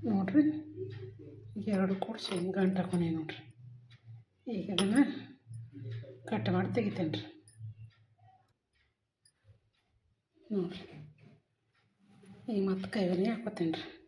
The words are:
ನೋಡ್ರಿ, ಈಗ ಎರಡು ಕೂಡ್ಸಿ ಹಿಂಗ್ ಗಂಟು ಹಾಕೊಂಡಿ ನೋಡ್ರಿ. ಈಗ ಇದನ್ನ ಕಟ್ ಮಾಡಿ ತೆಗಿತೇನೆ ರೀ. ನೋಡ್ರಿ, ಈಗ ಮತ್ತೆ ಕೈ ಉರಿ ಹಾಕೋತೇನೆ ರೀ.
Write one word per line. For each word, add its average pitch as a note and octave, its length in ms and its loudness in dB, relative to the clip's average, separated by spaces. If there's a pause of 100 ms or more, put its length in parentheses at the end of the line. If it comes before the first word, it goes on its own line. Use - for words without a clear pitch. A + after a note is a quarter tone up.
ನೋಡ್ರಿ, F#3+ 340 6 (1120)
ಈಗ G3 100 -4 (100)
ಎರಡು F#3+ 180 4 (100)
ಕೂಡ್ಸಿ - 280 -8
ಹಿಂಗ್ F3+ 240 0
ಗಂಟು F#3+ 240 4
ಹಾಕೊಂಡಿ F3 360 2
ನೋಡ್ರಿ. D#3 240 -6 (1120)
ಈಗ F3+ 200 -4
ಇದನ್ನ G3 220 4 (1300)
ಕಟ್ G3+ 260 2
ಮಾಡಿ F#3 220 2
ತೆಗಿತೇನೆ F#3+ 400 0
ರೀ. - 60 -4 (3250)
ನೋಡ್ರಿ, F3+ 300 0 (1700)
ಈಗ G3+ 180 4
ಮತ್ತೆ F#3+ 260 0
ಕೈ F#3+ 180 4
ಉರಿ F#3+ 200 4
ಹಾಕೋತೇನೆ E3 460 0
ರೀ. - 80 -10 (200)